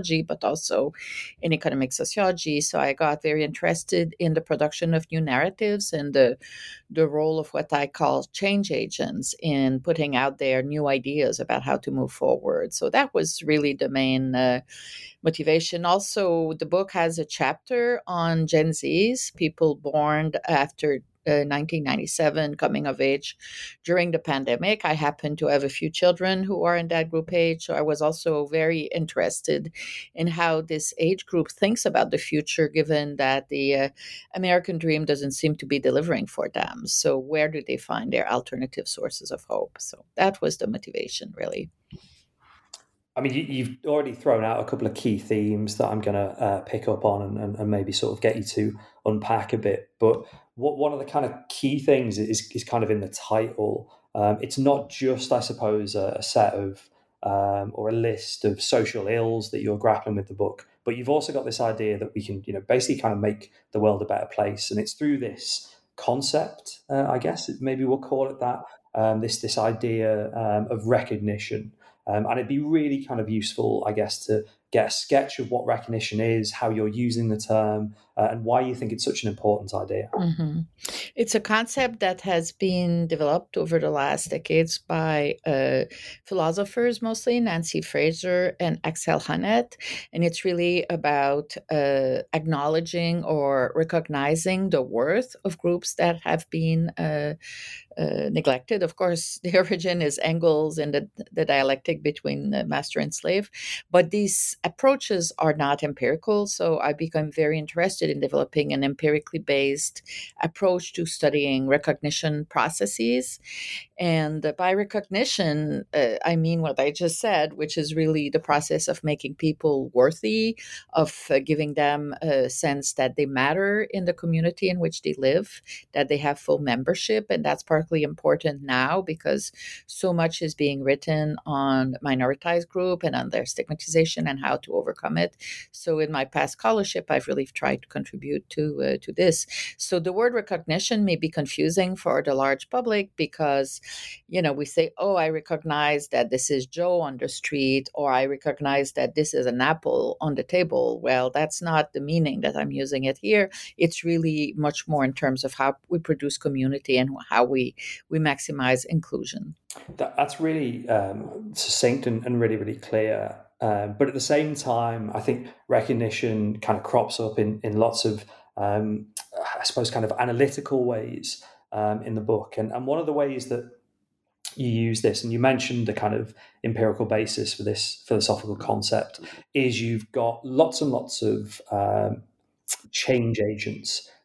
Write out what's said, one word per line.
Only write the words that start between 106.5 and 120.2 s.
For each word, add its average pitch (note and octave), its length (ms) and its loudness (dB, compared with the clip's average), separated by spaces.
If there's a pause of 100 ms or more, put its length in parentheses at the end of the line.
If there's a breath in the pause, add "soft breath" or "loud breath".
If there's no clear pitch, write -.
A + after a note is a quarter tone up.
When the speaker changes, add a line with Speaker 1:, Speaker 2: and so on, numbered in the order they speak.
Speaker 1:
I D3+ 140 0
become D#3 400 -2
very D#3 260 2
interested E3+ 520 -2
in C#3+ 100 -2
developing C#3+ 520 0
an C#3 120 2
empirically D3+ 540 0
based C#3 640 0 (400 loud breath)
approach F3+ 520 0
to E3+ 120 -2
studying C#3+ 600 2
recognition D3 800 0
processes. G3+ 920 0 (580 loud breath)
And D#3 580 0
by F#3 180 2
recognition, F#3+ 1200 0
uh, B2 320 2
I E3+ 120 2
mean E3 260 2
what C#3 180 0
I C#3+ 100 4
just E3 300 0
said, D#3 340 2
which D#3 220 -4
is D#3 180 -2
really D#3 360 2
the D#3 100 2
process D#3 480 2
of - 160 -4
making D3 320 -2
people D3 560 0
worthy, G#3+ 640 2 (340 loud breath)